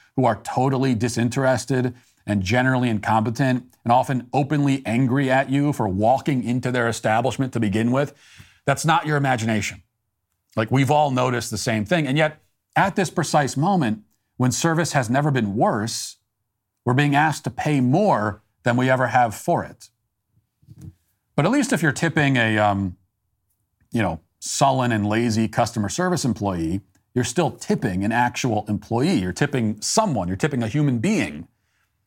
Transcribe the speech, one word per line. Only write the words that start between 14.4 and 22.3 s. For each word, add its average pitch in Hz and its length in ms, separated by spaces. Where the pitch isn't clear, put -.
service 165 400
has 123 180
never 143 220
been 104 240
worse, 117 640
we're 123 100
being 143 220
asked 147 260
to 143 80
pay 147 300
more 123 600
than 120 140
we 127 120
ever 131 200
have 117 260
for 165 300
it. - 240
But 147 100
at 185 60
least 269 220
if 160 100
you're 156 80
tipping 143 460